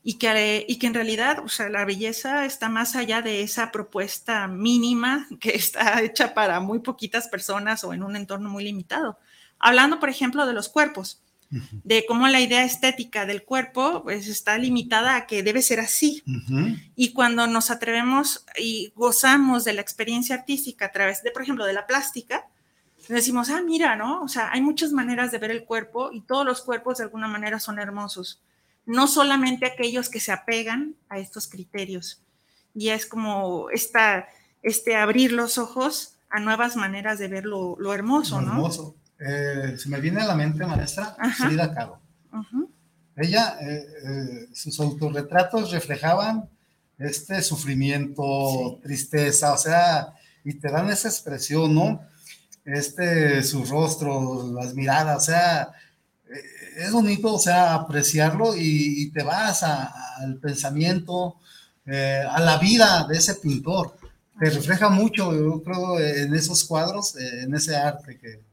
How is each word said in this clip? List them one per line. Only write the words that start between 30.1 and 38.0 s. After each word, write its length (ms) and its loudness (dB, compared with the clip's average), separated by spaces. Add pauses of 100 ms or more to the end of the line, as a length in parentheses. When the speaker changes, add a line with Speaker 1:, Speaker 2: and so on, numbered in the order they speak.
Speaker 1:
se 120 -4
apegan 640 -4 (140)
a 100 -8
estos 280 -12
criterios. 720 -10 (520)
Y 160 -4
es 160 -4
como 640 -4
esta, 560 2 (340)
este 340 0
abrir 360 4
los 260 -2
ojos 560 -4 (160)
a 100 -4
nuevas 360 0
maneras 440 -4
de 80 -6
ver 180 -8
lo, 340 -4
lo 140 -4
hermoso, 460 0